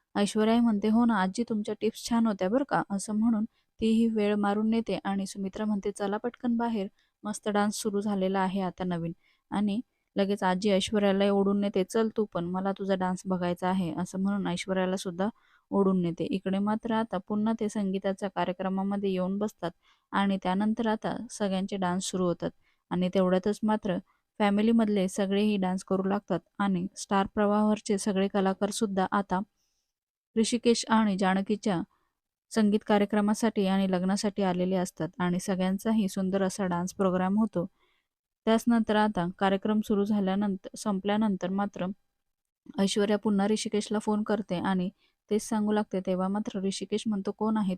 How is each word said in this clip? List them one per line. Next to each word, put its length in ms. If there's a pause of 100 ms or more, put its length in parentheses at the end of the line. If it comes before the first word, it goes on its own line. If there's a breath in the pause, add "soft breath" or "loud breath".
(140)
ऐश्वर्याही 460
म्हणते, 280
"हो 160
ना 120
आजी, 320
तुमच्या 320
टिप्स 280
छान 180
होत्या 220
बरं 200
का," 220
असं 240
म्हणून 300 (360)
तीही 280
वेळ 280
मारून 340
नेते 340
आणि 220
सुमित्रा 380
म्हणते, 280
"चला 260
पटकन 380
बाहेर, 300 (380)
मस्त 260
डान्स 320
सुरू 180
झालेला 400
आहे 220
आता 240
नवीन." 260 (380)
आणि 300 (360)
लगेच 280
आजी 280
ऐश्वर्याला 580
ओढून 300
नेते, 240
"चल 320
तू 100
पण, 200
मला 260
तुझा 240
डान्स 300
बघायचा 420
आहे," 300
असं 220
म्हणून 280
ऐश्वर्याला 500
सुद्धा 300 (420 soft breath)
ओढून 320
नेते. 240
इकडे 340
मात्र 340
आता 240 (100)
पुन्हा 320
ते 80
संगीताच्या 600
कार्यक्रमामध्ये 840
येऊन 260
बसतात 320 (420 soft breath)
आणि 300
त्यानंतर 460
आता 280 (160)
सगळ्यांचे 460
डान्स 320
सुरू 160
होतात 240 (400)
आणि 240
तेवढ्यातच 480
मात्र 360 (420)
फॅमिलीमधले 680
सगळेही 500
डान्स 260
करू 200
लागतात 360 (180)
आणि 280 (100)
स्टार 380
प्रवाहावरचे 640
सगळे 300
कलाकार 440
सुद्धा 400
आता 280 (960)
ऋषिकेश 540
आणि 280
जानकीच्या 600 (720)
संगीत 340
कार्यक्रमासाठी 800
आणि 240
लग्नासाठी 540
आलेले 320
असतात 320 (100)
आणि 220
सगळ्यांचाही 680
सुंदर 340
असा 240
डान्स 280
प्रोग्राम 440
होतो. 280 (800)
त्याच 220
नंतर 300
आता 280 (120)
कार्यक्रम 440
सुरू 220
झाल्यानंतर, 720
संपल्यानंतर 760
मात्र 360 (920)
ऐश्वर्या 380
पुन्हा 300
ऋषिकेशला 520
फोन 240
करते 360
आणि 280 (420)
तेच 120
सांगू 300
लागते. 300
तेव्हा 260
मात्र 340
ऋषिकेश 440
म्हणतो, 260
"कोण 240
आहे 220